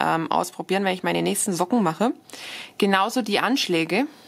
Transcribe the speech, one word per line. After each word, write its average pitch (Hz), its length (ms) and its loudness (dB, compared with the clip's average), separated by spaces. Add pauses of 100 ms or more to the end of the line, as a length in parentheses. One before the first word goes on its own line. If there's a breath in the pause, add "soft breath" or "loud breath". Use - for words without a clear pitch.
ähm, 160 300 0
ausprobieren, 185 540 -2
wenn 185 100 0
ich 185 80 -10
meine 170 180 0
nächsten 190 320 0
Socken 214 300 0
mache. 196 300 0 (640 loud breath)
Genauso 196 420 2
die 208 180 0
Anschläge, 185 680 2 (220 loud breath)